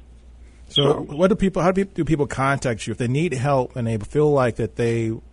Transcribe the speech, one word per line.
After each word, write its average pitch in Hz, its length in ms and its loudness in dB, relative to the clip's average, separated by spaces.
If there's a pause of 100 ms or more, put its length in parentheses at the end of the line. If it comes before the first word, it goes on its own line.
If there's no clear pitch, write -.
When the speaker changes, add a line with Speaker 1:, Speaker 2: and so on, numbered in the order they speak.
(680)
Speaker 1:
So - 140 0
Speaker 2:
So 147 180 2
Speaker 1:
what 151 260 0
do 185 80 4
people, 185 260 0
how 170 100 4
do, 190 120 0
do 180 220 -4
people 143 220 0
contact 135 600 -2
you 117 40 -6
if 104 60 -6
they 120 120 -2
need 147 240 0
help 127 420 0
and 123 100 -4
they 113 120 -2
feel 147 340 2
like 127 240 2
that 113 220 -4
they, 117 340 0 (220)